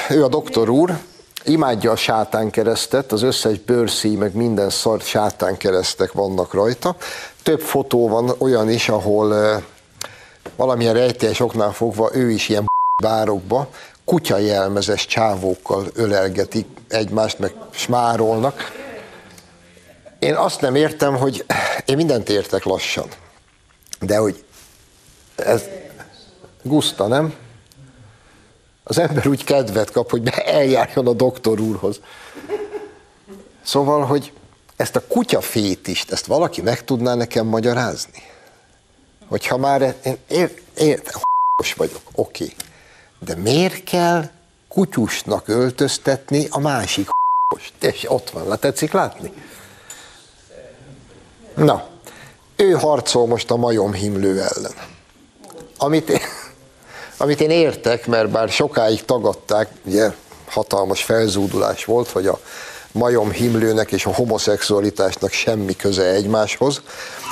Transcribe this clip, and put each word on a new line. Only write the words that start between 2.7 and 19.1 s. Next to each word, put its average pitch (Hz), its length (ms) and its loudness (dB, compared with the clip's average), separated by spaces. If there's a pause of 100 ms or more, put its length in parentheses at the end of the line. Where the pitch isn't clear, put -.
az 107 100 0
összes 120 360 2
bőrszíj, 110 560 0
meg 101 200 0
minden 107 360 2
szar 110 300 0
sátánkeresztek 95 1120 -2
vannak 95 420 -2
rajta. 120 420 0 (460)
Több 156 180 2
fotó 127 480 2
van 117 300 2
olyan 117 320 2
is, 117 180 0
ahol, 104 420 2
ö, 107 260 2 (1000)
valamilyen 117 380 2
rejtélyes 117 460 2
oknál 110 320 0
fogva 110 400 0
ő 127 180 2
is 107 180 -2
ilyen 104 160 0 (380)
bárokba, 110 680 0 (360)
kutyajelmezes 101 1000 0
csávókkal 98 880 -2
ölelgetik 101 720 0 (220)
egymást, 110 500 -2
meg 98 140 -4 (180)
smárolnak. 117 1040 0 (1500)